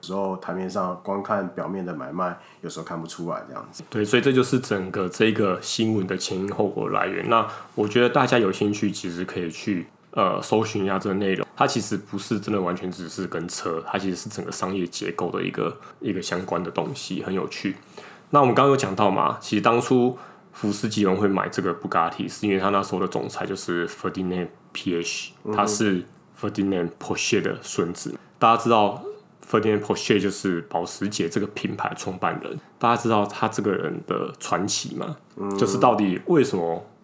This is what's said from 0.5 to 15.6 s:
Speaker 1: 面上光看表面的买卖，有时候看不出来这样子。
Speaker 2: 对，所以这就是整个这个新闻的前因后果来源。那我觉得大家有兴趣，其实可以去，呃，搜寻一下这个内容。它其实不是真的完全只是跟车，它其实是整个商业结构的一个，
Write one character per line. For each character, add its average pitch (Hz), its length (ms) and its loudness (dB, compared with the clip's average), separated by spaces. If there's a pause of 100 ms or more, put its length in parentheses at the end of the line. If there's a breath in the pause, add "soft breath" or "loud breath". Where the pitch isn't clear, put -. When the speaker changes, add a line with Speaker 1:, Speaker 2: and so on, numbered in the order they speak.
Speaker 1:
面 92 160 -4
上 90 340 -4
光 98 200 -4
看 98 260 -2
表 82 180 -6
面 92 160 -6
的 90 80 -6
买 71 200 -10
卖， 87 260 -4 (240 loud breath)
有 85 80 -10
时 - 80 -10
候 85 80 -10
看 85 140 -8
不 80 80 -10
出 85 240 -8
来 - 160 -6
这 - 60 -16
样 - 180 -12
子。 - 180 -16
Speaker 2:
对， 107 160 0
所 120 140 6
以 - 20 2
这 135 100 4
就 127 120 6
是 127 160 2
整 95 320 -2
个 92 180 -2
这 110 240 4
个 98 280 2
新 110 340 0
闻 95 100 2
的 92 100 -2
前 95 220 -4
因 98 140 -2
后 104 160 2
果 104 220 -2
来 101 180 2
源。 95 200 -4
那 113 200 4 (260 loud breath)
我 104 140 2
觉 113 140 4
得 123 80 6
大 127 180 4
家 127 100 6
有 101 140 4
兴 104 200 2
趣， 104 200 0
其 98 180 -6
实 87 160 -4
可 - 140 -6
以 87 100 -4
去， 85 380 -4 (240)
呃， - 300 2
搜 110 220 2
寻 104 220 -2
一 - 20 2
下 95 120 2
这 101 100 -2
个 95 60 0
内 98 180 2
容。 101 120 -2 (100)
它 135 100 4
其 131 160 2
实 101 160 -2
不 98 220 -6
是 104 200 0
真 104 140 -4
的 101 80 2
完 90 140 0
全 90 160 -6
只 87 180 -10
是 95 160 -6
跟 85 220 -6
车， 82 400 -4
它 101 100 -4
其 95 140 0
实 90 40 -2
是 - 140 -10
整 87 160 -8
个 87 60 -8
商 95 240 -4
业 92 100 -2
结 92 280 -6
构 87 180 -4
的 92 100 -4
一 92 80 -2
个， - 260 -4 (240 loud breath)